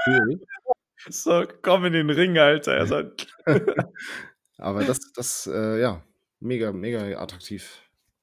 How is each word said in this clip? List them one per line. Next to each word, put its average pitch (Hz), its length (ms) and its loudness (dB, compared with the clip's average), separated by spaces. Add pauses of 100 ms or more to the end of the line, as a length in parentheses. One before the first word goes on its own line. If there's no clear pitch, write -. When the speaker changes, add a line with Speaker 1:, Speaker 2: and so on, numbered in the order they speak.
Speaker 1:
cool. 784 380 2
Speaker 2:
<laughs> - 640 -8
So, - 360 0 (160)
„Komm 180 240 4
in 175 80 0
den 156 160 2
Ring, 170 280 2
Alter.“ 147 380 6
Er 92 120 2
sagt - 400 -4 (180)
<laughs> - 0 -
Speaker 1:
<laughs> - 480 2 (640)
Aber 101 280 -2
das, 131 140 0 (140)
das, - 340 -8
äh, 110 340 -2
ja, 104 220 -2 (360)
mega, 113 340 -4
mega 101 480 -6
attraktiv. - 600 -14 (420)